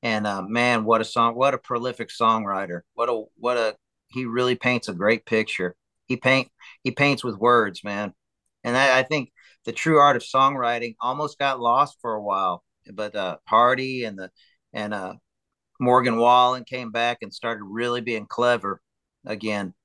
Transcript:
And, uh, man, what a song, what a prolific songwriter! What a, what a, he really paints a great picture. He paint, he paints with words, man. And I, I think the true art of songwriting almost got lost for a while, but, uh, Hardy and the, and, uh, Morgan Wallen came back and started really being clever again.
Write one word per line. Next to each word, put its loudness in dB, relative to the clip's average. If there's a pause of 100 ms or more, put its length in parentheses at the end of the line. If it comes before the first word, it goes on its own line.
And, -2
uh, -2
man, 0
what 2
a -2
song, 0
what 2
a -4
prolific -6
songwriter! -2 (120)
What -2
a, -4 (140)
what -2
a, 0 (320)
he -8
really 0
paints -2
a -8
great 0
picture. -2 (320)
He -2
paint, 0 (340)
he -4
paints 0
with -6
words, 2
man. -6 (500)
And -2
I, 4
I 0
think -6 (340)
the -8
true 2
art 6
of -4
songwriting 0
almost -6
got -2
lost 2
for -4
a -4
while, -2 (300)
but, -6
uh, -4 (100)
Hardy 2
and -8
the, -12 (440)
and, -6
uh, -8 (680)
Morgan 4
Wallen 4
came -10
back -2
and -16
started -6
really -4
being -6
clever 0 (440)
again. -6 (120)